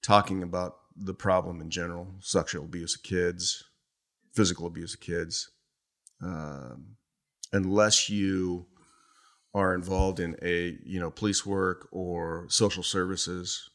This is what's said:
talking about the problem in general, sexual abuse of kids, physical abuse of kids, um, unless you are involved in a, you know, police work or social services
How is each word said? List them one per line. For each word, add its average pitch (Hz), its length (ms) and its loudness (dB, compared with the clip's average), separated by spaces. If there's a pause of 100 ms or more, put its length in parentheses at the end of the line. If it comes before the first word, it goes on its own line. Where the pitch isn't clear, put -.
talking 101 400 6
about 90 360 -4 (180)
the 95 180 -8
problem 92 480 2
in 80 80 -10
general, 87 380 -6 (140)
sexual 82 420 0
abuse 85 320 -6
of - 80 -18
kids, 90 640 -2 (680)
physical 90 320 2
abuse 85 280 -8
of - 80 -16
kids, 85 500 -6 (720)
um, 73 760 -10 (560)
unless 101 580 6
you 95 560 0 (880)
are 95 220 4
involved 92 460 0
in 85 200 -4
a, 87 440 -2
you 92 160 -4
know, 82 100 -4
police 101 340 0
work 95 460 -2
or 85 560 -6
social 98 340 4
services 90 920 -2